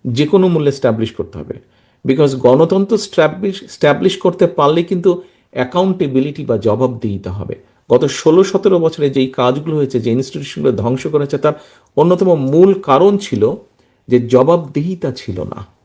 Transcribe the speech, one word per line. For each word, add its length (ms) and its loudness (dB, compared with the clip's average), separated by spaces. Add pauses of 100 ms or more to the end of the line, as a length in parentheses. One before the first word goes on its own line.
যে 220 -2
কোনো 220 2
মূল্যে 240 0
স্টাবলিশ 400 -2
করতে 260 -12
হবে। 160 -12 (520)
Because 300 0
গণতন্ত্র 600 2
স্টাবলিশ, 720 -4
স্টাবলিশ 500 0
করতে 280 0
পারলে 360 0
কিন্তু 400 -2 (280)
অ্যাকাউন্টেবিলিটি 920 -2
বা 120 -2
জবাবদিহিতা 760 -2
হবে। 220 -10 (360)
গত 140 4
ষোলো 400 2
সতেরো 340 0
বছরে 320 0
যেই 160 0
কাজগুলো 500 -2
হয়েছে, 240 -2
যে 120 -2
ইনস্টিটিউশনগুলো 600 -4
ধ্বংস 340 -4
করা 120 -2
হয়েছে, 200 -2
তার 140 0 (440)
অন্যতম 380 4
মূল 400 4
কারণ 440 2
ছিল 340 0 (560)
যে 120 4
জবাবদিহিতা 920 0
ছিল 300 -10
না 240 -12 (180)